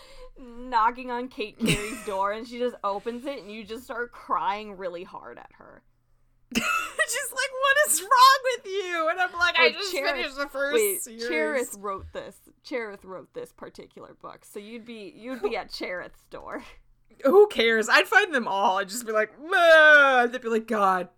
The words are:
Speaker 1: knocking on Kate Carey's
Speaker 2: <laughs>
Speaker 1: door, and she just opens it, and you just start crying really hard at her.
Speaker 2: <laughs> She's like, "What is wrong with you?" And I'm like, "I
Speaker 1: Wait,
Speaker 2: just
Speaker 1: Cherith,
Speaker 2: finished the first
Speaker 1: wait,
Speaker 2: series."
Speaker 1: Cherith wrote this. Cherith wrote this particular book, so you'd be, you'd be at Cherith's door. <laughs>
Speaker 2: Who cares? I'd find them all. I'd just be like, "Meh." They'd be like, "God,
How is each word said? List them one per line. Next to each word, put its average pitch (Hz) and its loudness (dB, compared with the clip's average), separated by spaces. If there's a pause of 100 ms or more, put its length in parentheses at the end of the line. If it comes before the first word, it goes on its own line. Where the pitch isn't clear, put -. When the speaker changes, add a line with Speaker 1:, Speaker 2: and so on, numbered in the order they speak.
(380)
Speaker 1:
knocking 240 -2
on 247 -8
Kate 233 -10
Carey's 214 -2
Speaker 2:
<laughs> - -18
Speaker 1:
door, 196 -2
and 226 -10
she 240 -12
just 240 -4
opens 233 -6
it, 269 -8
and 185 -16
you 220 -14
just 220 -14
start 240 -10
crying 202 -4
really 175 -10
hard 120 -16
at - -20
her. - -20 (360)
Speaker 2:
<laughs> - -18
She's - -2 (720)
like, 539 -4 (120)
"What 539 4 (120)
is - 0
wrong 523 6 (180)
with - -14
you?" 359 -4
And 359 -4
I'm 359 -2
like, 349 0
"I 330 6
Speaker 1:
Wait, 320 2
Speaker 2:
just 381 -8
Speaker 1:
Cherith, 285 -2
Speaker 2:
finished 269 -6
the 285 -6
first 277 -4
Speaker 1:
wait, 202 0
Speaker 2:
series." 233 -10
Speaker 1:
Cherith 285 -4
wrote 196 -10
this. 180 -14 (260)
Cherith 220 -10
wrote 185 -18
this - -14
particular - -20
book, - -20
so - -18
you'd 220 -16
be, 220 -18
you'd 233 -12
be 240 -4
at - -10
Cherith's - -10
door. 135 -12
<laughs> - -14
Speaker 2:
Who 208 8
cares? 226 0
I'd 262 4
find 392 2
them 240 -2
all. 190 0
I'd 196 -4
just 233 -10
be 220 -6
like, 214 0 (100)
"Meh." 302 8
They'd 240 -6
be 226 -6
like, 226 -2
"God, 190 2